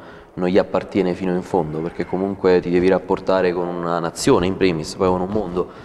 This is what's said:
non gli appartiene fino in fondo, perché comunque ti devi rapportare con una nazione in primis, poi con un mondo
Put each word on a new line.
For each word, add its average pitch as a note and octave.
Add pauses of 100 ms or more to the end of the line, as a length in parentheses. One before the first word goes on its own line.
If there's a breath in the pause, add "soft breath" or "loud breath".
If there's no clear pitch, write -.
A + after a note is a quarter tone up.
(340 loud breath)
non F2+
gli F#2+
appartiene F#2
fino F2+
in F2+
fondo, D#2
perché E2
comunque F#2+
ti F2
devi F2+
rapportare F#2
con F2
una F2
nazione F2+
in F#2
primis, F2
poi F#2+
con F2+
un F#2
mondo F2+ (160 loud breath)